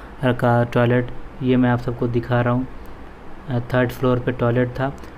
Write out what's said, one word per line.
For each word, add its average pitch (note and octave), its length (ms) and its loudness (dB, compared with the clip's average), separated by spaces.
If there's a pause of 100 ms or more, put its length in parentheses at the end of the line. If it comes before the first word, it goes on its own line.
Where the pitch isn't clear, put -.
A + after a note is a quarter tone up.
(240)
का A#2+ 400 4
toilet, B2 420 2 (360)
ये B2+ 140 4
मैं B2+ 140 4
आप A#2+ 80 2
सबको B2 280 -2
दिखा A#2+ 340 0
रहा A#2+ 140 2
हूँ। B2+ 120 0 (840)
अ, B2 100 -2
third B2 320 0
floor B2+ 280 2
पे B2 140 -2
toilet B2 360 2
था। C3 280 -4 (220)